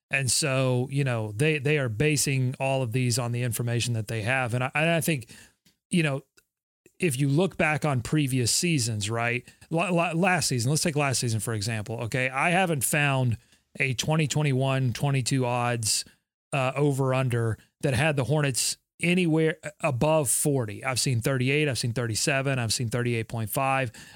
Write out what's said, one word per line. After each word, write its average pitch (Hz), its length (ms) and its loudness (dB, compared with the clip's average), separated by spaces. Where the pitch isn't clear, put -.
And 135 220 0
so, 131 580 0
you 139 140 0
know, 113 320 -2
they, 151 220 2
they 147 220 0
are 131 100 -2
basing 135 680 0
all 135 240 0
of 117 120 -4
these 123 260 0
on 120 140 -2
the 120 100 -2
information 120 520 -2
that 110 120 -4
they 113 140 -6
have. 123 320 -2
And 127 100 0
I, 131 100 -4
and 156 160 0
I 165 120 2
think, 147 280 -2
you 170 140 2
know, 139 180 -2
if 135 200 0
you 143 80 4
look 160 300 2
back 156 260 0
on 139 180 2
previous 131 500 0
seasons, 113 580 0
right? 120 340 -2
La-, 175 200 0
la-, 170 240 2
last 175 340 2
season, 123 220 0
let's 151 140 0
take 131 120 0
last 139 240 0
season, 113 200 0
for 113 140 -4
example. 110 500 -4
Okay. 127 260 -2
I 143 220 0
haven't 170 320 2
found 135 540 2
a 131 140 0
twenty 156 340 0
twenty-one, 135 640 0
twenty-two 135 540 0
odds, 120 580 0
uh, 131 240 0
over 135 380 2
under 120 440 0
that 139 140 0
had 143 240 2
the 127 80 0
Hornets 143 500 0
anywhere 160 560 2
above 151 500 2
forty. 120 540 0
I've 131 160 -4
seen 120 220 0
thirty-eight, 139 480 0
I've 117 100 -4
seen 117 140 -2
thirty-seven, 131 680 0
I've 113 140 0
seen 120 160 -2
thirty-eight 120 400 -2
point 110 200 -6
five, 135 440 0